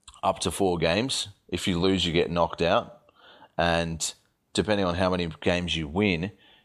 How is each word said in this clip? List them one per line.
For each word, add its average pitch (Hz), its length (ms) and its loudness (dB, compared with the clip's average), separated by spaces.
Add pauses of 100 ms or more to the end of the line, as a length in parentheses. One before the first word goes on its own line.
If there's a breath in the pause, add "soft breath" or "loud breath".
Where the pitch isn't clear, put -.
(220)
up 95 180 0
to 90 100 -2
four 90 280 0
games. 98 500 0 (200)
If - 180 -4
you 87 140 2
lose, 92 260 2
you 82 60 -2
get 80 180 2
knocked 85 320 0
out. 92 380 0 (560 loud breath)
And 82 580 0 (380)
depending 101 340 2
on 87 100 0
how 92 140 2
many 90 160 -2 (140)
games 87 360 0
you 80 120 -4
win, 92 420 0 (340 soft breath)